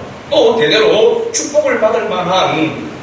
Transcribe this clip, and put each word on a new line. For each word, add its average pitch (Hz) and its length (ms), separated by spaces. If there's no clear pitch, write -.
또 240 260
대대로 220 720
축복을 277 480
받을 220 280
만한, 180 840